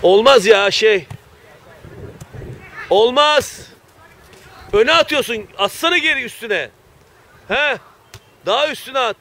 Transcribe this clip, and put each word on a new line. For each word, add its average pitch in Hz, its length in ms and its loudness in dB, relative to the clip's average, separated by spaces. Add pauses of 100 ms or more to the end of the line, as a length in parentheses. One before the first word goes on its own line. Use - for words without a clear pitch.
Olmaz 214 420 6
ya 202 260 4
şey. 208 340 0 (1800)
Olmaz. 247 800 0 (1040)
Öne 233 200 2
atıyorsun. 262 540 -2 (100)
Atsana 330 400 -2
geri 302 260 -2
üstüne. 202 460 -6 (800)
He? 269 300 -2 (680)
Daha 269 260 0
üstüne 262 280 -8
at. 233 220 -2